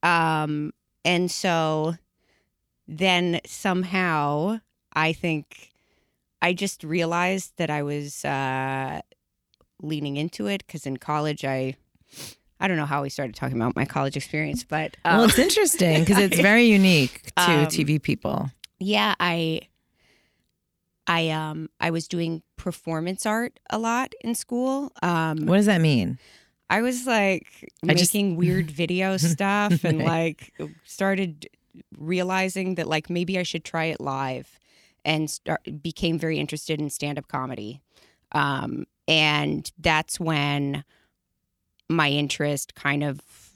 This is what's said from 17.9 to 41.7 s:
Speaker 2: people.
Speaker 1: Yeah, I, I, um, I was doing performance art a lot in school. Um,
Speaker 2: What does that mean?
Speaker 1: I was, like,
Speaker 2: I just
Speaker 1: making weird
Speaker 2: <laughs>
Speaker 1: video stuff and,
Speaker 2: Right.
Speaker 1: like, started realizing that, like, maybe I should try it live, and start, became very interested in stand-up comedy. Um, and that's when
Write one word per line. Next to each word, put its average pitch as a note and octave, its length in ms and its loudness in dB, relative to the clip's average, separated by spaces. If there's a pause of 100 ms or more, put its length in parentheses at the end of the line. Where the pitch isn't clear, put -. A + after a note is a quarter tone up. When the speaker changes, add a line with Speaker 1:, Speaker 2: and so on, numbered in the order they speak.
Speaker 2:
people. - 500 -2 (300)
Speaker 1:
Yeah, G#3 400 2
I, E3 420 0 (1500)
I, E3 220 0
um, D#3 400 -4 (100)
I E3+ 120 0
was E3 160 -2
doing E3 340 -4 (140)
performance E3+ 720 -6
art A3+ 340 -2 (100)
a - 100 -2
lot A#3 420 -2
in A3+ 140 -4
school. C4 560 -4 (100)
Um, D#3+ 440 0
Speaker 2:
What F3+ 120 4
does G#3 100 6
that F#3 140 4
mean? C3 380 2 (500)
Speaker 1:
I G#3 120 2
was, B3 260 -2
like, G3+ 640 -2 (160)
Speaker 2:
I D#3 80 6
just F3 180 4
Speaker 1:
making G3+ 220 0
weird D#3+ 360 2
Speaker 2:
<laughs> D#3 120 -4
Speaker 1:
video F#3 340 0
stuff G3 640 2
and, D#3+ 160 2
Speaker 2:
Right. - 80 0
Speaker 1:
like, E3 460 -2 (300)
started F#3+ 640 -2 (500)
realizing F#3 800 -2
that, E3+ 120 -4
like, D#3 220 -2
maybe F3 300 -2
I F3+ 40 -2
should E3 200 -6
try E3 220 -4
it D#3+ 140 -4
live, C3+ 600 -6 (440)
and D#3 280 0
start, - 300 -6 (200)
became E3 380 -4
very D#3+ 180 -2
interested D3 420 -6
in D3 120 -4
stand-up C#3+ 360 -8
comedy. C3 540 -8 (520)
Um, C#3+ 520 -2 (220)
and D3+ 720 2
that's D#3 400 0
when C#3+ 640 -2 (1040)